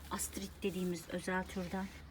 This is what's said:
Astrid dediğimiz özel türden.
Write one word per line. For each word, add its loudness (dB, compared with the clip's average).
Astrid -2
dediğimiz 2
özel 2
türden. 0